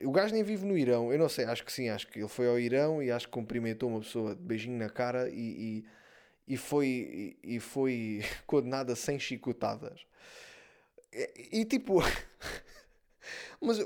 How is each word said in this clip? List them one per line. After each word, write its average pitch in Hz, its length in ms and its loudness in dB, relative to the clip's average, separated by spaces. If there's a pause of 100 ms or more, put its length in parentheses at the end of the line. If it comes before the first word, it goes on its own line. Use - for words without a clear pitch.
O 135 80 0
gajo 202 220 4
nem 220 100 4
vive 202 200 -2
no 196 140 2
Irão, 120 340 4
eu 147 60 4
não 156 100 6
sei, 135 180 0
acho 117 200 -4
que - 60 -10
sim, 123 180 -2
acho 104 180 -4
que - 120 -12
ele 104 80 -2
foi 123 200 2
ao 120 120 6
Irão 143 420 4
e 127 80 0
acho 120 180 -2
que - 60 -16
cumprimentou 117 560 -2
uma 110 120 -2
pessoa 107 340 -2
de 90 80 -14
beijinho 117 340 -2
na 107 120 -2
cara 123 400 0
e, 110 540 -6 (640)
e, 135 60 -2
e 127 40 -2
foi, 143 300 2 (560)
e, 113 120 -4
e 117 40 -2
foi 113 600 0 (120)
<laughs> - 120 -12
condenado 131 460 2
a 117 40 0
cem 143 220 -2
chicotadas. 113 880 -4 (1080)
E, 123 500 -4
e 220 40 2
tipo, 196 340 4 (840)
<laughs> - 800 -16
mas 226 260 2